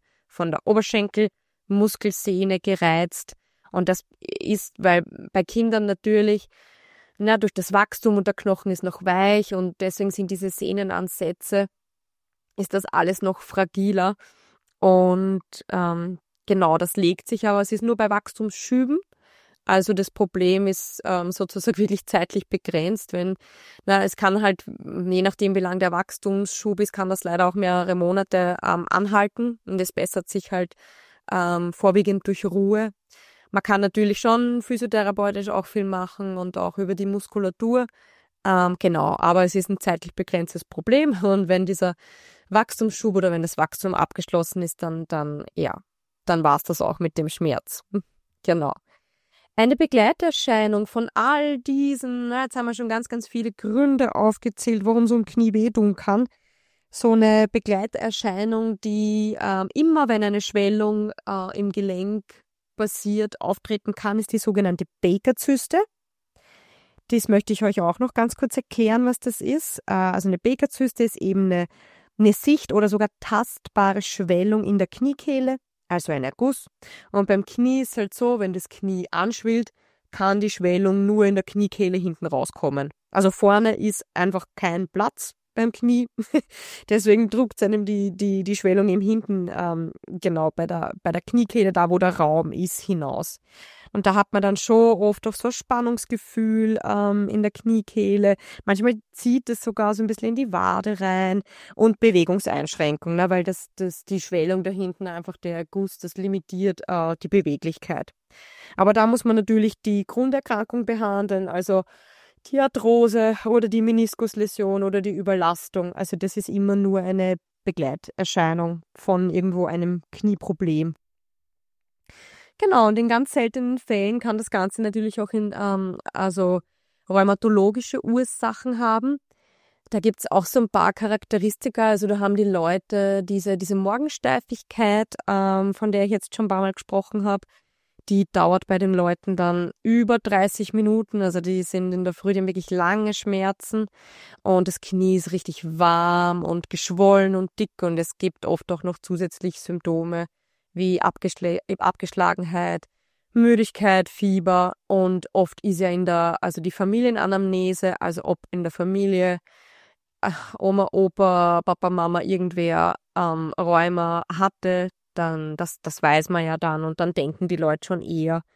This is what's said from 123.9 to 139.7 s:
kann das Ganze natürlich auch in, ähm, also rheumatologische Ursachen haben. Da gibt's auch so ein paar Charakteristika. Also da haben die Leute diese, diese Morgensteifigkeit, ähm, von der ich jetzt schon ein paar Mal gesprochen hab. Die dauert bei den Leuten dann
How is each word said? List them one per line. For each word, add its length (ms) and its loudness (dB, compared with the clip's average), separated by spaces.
kann 180 -4
das 120 -8
Ganze 320 -2
natürlich 400 -4
auch 80 -6
in, 280 -4
ähm, 400 -4
also 460 0
rheumatologische 960 2
Ursachen 760 -2
haben. 380 0
Da 120 -2
gibt's 280 0
auch 160 2
so 140 2
ein 100 2
paar 220 4
Charakteristika. 960 -2
Also 160 2
da 140 0
haben 160 2
die 80 2
Leute 800 0
diese, 340 -2
diese 180 -4
Morgensteifigkeit, 1400 -2
ähm, 460 0
von 200 -2
der 100 2
ich 80 0
jetzt 240 -4
schon 100 -2
ein 40 -4
paar 100 0
Mal 140 0
gesprochen 500 -4
hab. 200 -2
Die 240 4
dauert 340 2
bei 100 0
den 160 0
Leuten 440 0
dann 340 -2